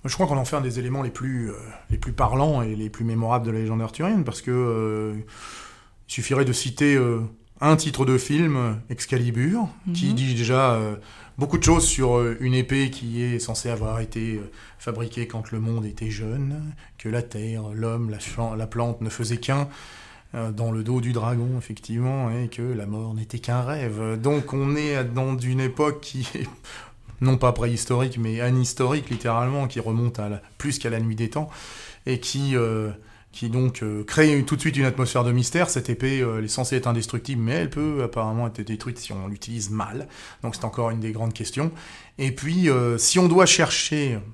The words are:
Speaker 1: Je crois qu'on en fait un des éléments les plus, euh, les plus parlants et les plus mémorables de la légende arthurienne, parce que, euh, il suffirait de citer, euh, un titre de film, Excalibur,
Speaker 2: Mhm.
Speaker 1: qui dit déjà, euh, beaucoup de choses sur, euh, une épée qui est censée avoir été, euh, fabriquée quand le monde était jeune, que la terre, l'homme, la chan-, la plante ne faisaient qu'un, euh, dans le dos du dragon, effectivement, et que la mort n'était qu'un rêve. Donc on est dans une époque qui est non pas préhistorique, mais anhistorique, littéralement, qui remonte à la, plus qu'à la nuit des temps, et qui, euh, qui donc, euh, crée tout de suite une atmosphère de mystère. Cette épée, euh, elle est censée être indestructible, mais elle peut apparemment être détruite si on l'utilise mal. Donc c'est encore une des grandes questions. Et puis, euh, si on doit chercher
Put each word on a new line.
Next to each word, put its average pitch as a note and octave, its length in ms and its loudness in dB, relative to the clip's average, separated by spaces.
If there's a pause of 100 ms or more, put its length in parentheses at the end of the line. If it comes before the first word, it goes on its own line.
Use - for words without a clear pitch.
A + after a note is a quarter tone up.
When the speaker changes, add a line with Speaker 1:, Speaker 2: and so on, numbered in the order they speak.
Speaker 1:
Je C3 100 -4
crois F#3 140 2
qu'on C#3+ 100 2
en B2+ 60 0
fait C#3 120 -2
un C#3+ 40 2
des B2+ 180 -2
éléments B2+ 240 -2
les C3 80 -2
plus, B2 400 -4
euh, G#2 40 -10 (360)
les - 80 2
plus B2 140 -4
parlants C3 500 4
et A2 140 -2
les G#2+ 120 -4
plus A#2 160 -6
mémorables A2+ 400 2
de A2+ 60 0
la A2 80 0
légende A2+ 240 0
arthurienne, E3+ 420 0
parce B2 160 -4
que, B2 120 -2
euh, A2 640 0 (920)
il - 40 -10
suffirait C3+ 340 2
de B2+ 60 2
citer, C#3+ 420 2
euh, A#2+ 260 4 (400)
un D3+ 160 8
titre C#3 300 2
de C3 100 6
film, C3 600 2 (100)
Excalibur, B2+ 800 0 (180)
Speaker 2:
Mhm. F3+ 60 -2
Speaker 1:
qui F3 220 2
dit B2+ 200 2
déjà, B2+ 360 4
euh, A2 240 0 (420)
beaucoup D3 220 0
de D#3 60 0
choses D#3+ 200 6
sur, B2 320 4
euh, A#2 240 2
une B2+ 140 2
épée C3+ 360 2
qui A#2+ 320 -4
est A#2+ 180 0
censée A#2+ 280 -4
avoir A2 300 -2
été, A2+ 380 -4
euh, G2 140 -8 (280)
fabriquée A#2 480 -6
quand A2 240 -8
le A2+ 80 -4
monde A2+ 260 -2
était G#2+ 260 -6
jeune, C#3 640 -4 (240)
que - 120 -8
la A#2 120 -2
terre, A2+ 440 -6 (100)
l'homme, A2+ 340 -2
la G#2 120 -8
chan-, A2+ 340 -4
la G#2+ 140 -4
plante A#2+ 320 -4
ne A2 100 -4
faisaient A#2 280 -4
qu'un, C#3 300 -2 (680)
euh, A2+ 180 -4
dans A2+ 180 -2
le A2 140 -2
dos B2+ 160 0
du B2 120 0
dragon, A#2+ 360 0 (100)
effectivement, A#2+ 720 -2
et A#2+ 180 -2
que A#2+ 140 -6
la A#2 240 -2
mort A2 280 -4
n'était A2 260 -6
qu'un B2 220 0
rêve. A2+ 580 -2
Donc C#3 320 2
on C#3 240 2
est D3 260 0
dans C3 340 0
une B2+ 240 0
époque D3 420 0
qui C3 340 -6
est - 100 -4 (760)
non C3 160 4
pas B2 140 4
préhistorique, A#2+ 680 0
mais A2+ 240 -2
anhistorique, B2+ 680 2
littéralement, B2 560 0
qui A#2+ 140 -4
remonte A#2 400 0
à G#2 80 -2
la, G2+ 120 -6 (160)
plus C#3+ 220 -2
qu'à A#2+ 100 -2
la A2+ 120 0
nuit A2+ 160 0
des A2+ 140 -2
temps, D3+ 180 -4 (580)
et B2+ 140 0
qui, C#3 340 0
euh, A2 360 2 (420)
qui A#2+ 160 -6
donc, B2+ 340 2
euh, G#2+ 220 -4
crée D3+ 400 6
tout D#3 100 0
de B2 60 -2
suite C#3 160 -2
une C3+ 80 4
atmosphère B2+ 400 2
de A#2+ 80 4
mystère. E3 360 2
Cette B2+ 220 -2
épée, C3 300 0
euh, A2+ 180 0
elle G#2+ 60 -2
est G#2+ 40 -4
censée B2+ 280 0
être B2+ 100 0
indestructible, A#2 560 0
mais A2+ 120 2
elle E3 160 0
peut D3 340 0
apparemment A2+ 420 0
être A2+ 140 -6
détruite A2 380 -6
si - 140 -10
on F#2+ 140 -6
l'utilise G#2 440 -6
mal. A2 360 -4 (360)
Donc A#2 120 -6
c'est - 100 -8
encore A#2 260 -2
une A2+ 100 -2
des A2 100 -4
grandes A2 220 -2
questions. C#3+ 400 -4 (460)
Et C3+ 120 0
puis, D#3+ 400 2
euh, A#2+ 280 4
si - 200 4
on F3+ 80 8
doit F3+ 200 8
chercher C#3+ 720 4 (140)